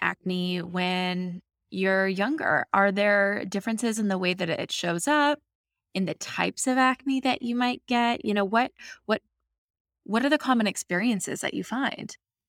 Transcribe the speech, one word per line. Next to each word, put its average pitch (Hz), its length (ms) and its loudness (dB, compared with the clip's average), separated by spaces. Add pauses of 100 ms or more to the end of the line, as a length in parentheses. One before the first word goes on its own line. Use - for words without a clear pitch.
acne 180 600 -2
when 180 800 -2 (300)
you're 190 360 2
younger. 190 680 0
Are 196 180 6
there 202 540 2
differences 220 540 -2
in 214 80 0
the 190 100 0
way 180 160 2
that 180 160 -2
it 165 220 -4
shows 170 360 -2
up, 294 320 2 (540)
in 190 120 0
the 156 80 -4
types - 540 -4
of 254 100 2
acne 262 440 2
that 254 200 0
you 240 140 -2
might 247 320 0
get? 240 360 2
You 214 100 0
know, 202 120 2
what, 226 260 2 (340)
what, - 160 0 (840)
what 220 200 0
are 277 60 2
the 302 80 4
common 240 300 2
experiences 196 760 -2
that - 140 -4
you 185 80 -4
find? - 520 -6 (340)